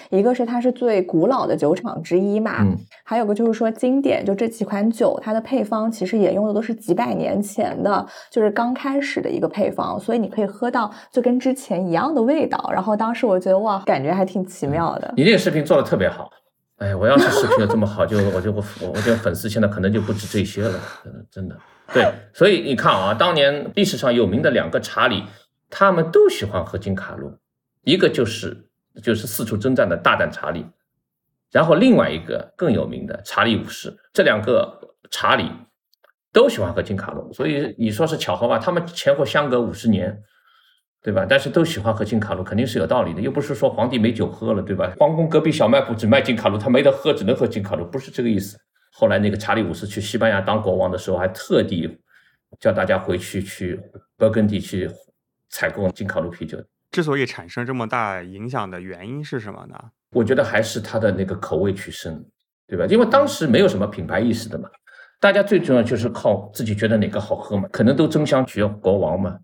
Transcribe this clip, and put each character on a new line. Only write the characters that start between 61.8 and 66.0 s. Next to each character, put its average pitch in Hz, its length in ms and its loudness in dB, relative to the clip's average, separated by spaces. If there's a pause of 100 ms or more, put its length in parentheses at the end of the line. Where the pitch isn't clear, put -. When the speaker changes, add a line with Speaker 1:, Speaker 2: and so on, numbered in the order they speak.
Speaker 2:
胜， 80 340 -12 (400)
对 92 140 -6
吧？ 87 60 0
因 202 120 4
为 233 100 6
当 277 200 4
时 - 180 -4
没 135 140 4
有 196 80 6
什 101 100 0
么 98 80 0
品 82 220 -8
牌 85 140 -2
意 120 100 2
识 107 160 -4
的 - 100 -10
嘛， - 120 -12 (500)
大 202 100 6
家 196 140 4
最 202 160 4
重 131 160 2
要 117 80 4
就 117 140 0
是 117 100 -2